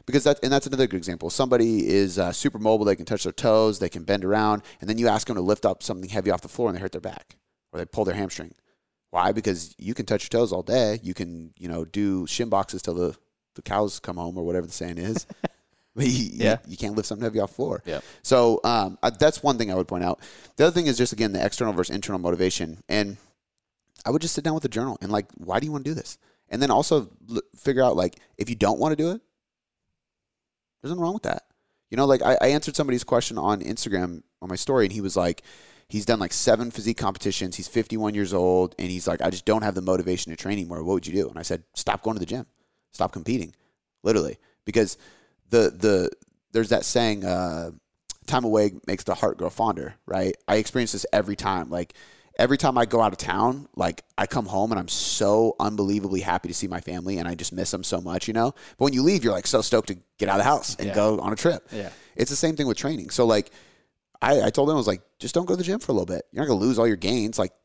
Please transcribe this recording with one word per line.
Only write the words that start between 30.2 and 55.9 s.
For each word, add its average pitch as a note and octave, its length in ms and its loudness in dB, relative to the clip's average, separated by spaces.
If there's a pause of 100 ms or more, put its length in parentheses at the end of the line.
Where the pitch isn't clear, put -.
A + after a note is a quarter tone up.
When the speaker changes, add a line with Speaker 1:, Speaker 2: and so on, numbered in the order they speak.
Speaker 1:
there's C3 100 -8
nothing F3 120 -4
wrong E3+ 120 -2
with A3 100 -10
that. - 200 -4 (460)
You A2+ 60 -6
know, C3+ 100 4
like, C3+ 160 6
I, B2+ 180 6
I C3 80 6
answered D3 280 0
somebody's B2+ 280 0
question A#2+ 340 0
on G2 220 0
Instagram F2+ 640 -4 (200)
on F#2 60 -10
my F#2 80 -6
story, B2+ 280 2
and F#2 80 2
he G#2+ 80 -8
was G2 160 -2
like, F2 260 0 (460)
he's G#2+ 160 -4
done, A#2 140 2
like, F#2 140 -4
seven A#2 380 2
physique A2+ 260 -4
competitions. G2 600 -4
He's F2+ 120 -8
fifty-one A2 460 -2
years G2 200 -2
old, F2+ 440 4
and F2+ 120 -4
he's F2+ 160 -6
like, E2+ 160 -2
"I F#2 80 2
just F2+ 140 -6
don't G#2+ 180 2
have G2+ 120 -2
the F2+ 80 -4
motivation F#2 480 0
to E2 60 -10
train G2+ 220 -6
anymore. E2 240 -8
What F2+ 120 0
would F2+ 120 -2
you D#2+ 60 -10
do?" F2+ 160 -2
And - 100 -16
I E2 40 -10
said, E2+ 200 -6 (120)
"Stop - 280 -4
going A2 140 -2
to G2+ 40 -6
the F2 60 -6
gym. A2+ 200 -8 (460)
Stop - 200 -2
competing," G2 420 -6 (480)
literally. F#2+ 360 2 (260)
Because G#2+ 340 0 (520)
the, A2+ 200 6
the, F#2 400 2 (420)
there's A2 180 2
that A2+ 140 2
saying, G#2+ 400 0
uh, F2 460 -2 (560)
"Time B2+ 180 0
away G#2+ 280 4 (140)
makes F#2+ 180 -6
the F#2+ 100 -2
heart - 240 0
grow F2 120 -4
fonder," G2 440 -4 (120)
right? F#2 280 -2 (140)
I G#2 80 4
experience A2 360 0
this G2 200 -6
every G2+ 240 0
time. F2+ 340 -4
Like, F2 240 -6 (440)
every B2+ 200 4
time C3+ 200 2
I A#2+ 80 4
go A2+ 160 2
out G#2 100 4
of F#2 60 -10
town, B2 580 0
like, E2+ 260 -2 (160)
I G2 80 0
come A2+ 200 -4
home G2+ 260 0
and G2 80 -2
I'm F2 80 -8
so G#2+ 720 2
unbelievably G2+ 600 0